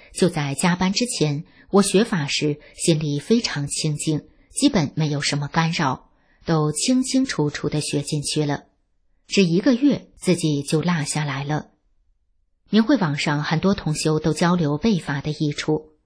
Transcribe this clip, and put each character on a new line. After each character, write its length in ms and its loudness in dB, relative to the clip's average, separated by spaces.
就 140 2
在 260 -4
加 220 0
班 160 0
之 140 0
前， 360 -2
我 120 6
学 220 2
法 240 -2
时 320 -2
心 240 2
里 180 -2
非 220 0
常 260 -6
清 300 -4
静， 320 -4
基 160 2
本 260 0
没 140 0
有 120 -2
什 160 -2
么 120 -4
干 240 0
扰， 340 -2
都 280 0
清 300 0
清 240 0
楚 240 -2
楚 180 -6
地 120 -2
学 220 -4
进 200 -4
去 220 -2
了。 200 -4
只 160 4
一 160 2
个 140 4
月， 420 2
自 180 0
己 280 0
就 200 0
落 220 0
下 200 -4
来 200 -6
了。 260 -4
明 140 6
慧 140 4
网 200 0
上 280 -2
很 160 0
多 140 2
同 200 -4
修 240 0
都 140 0
交 240 2
流 200 0
背 220 0
法 220 -6
的 100 -6
益 220 -2
处， 400 -4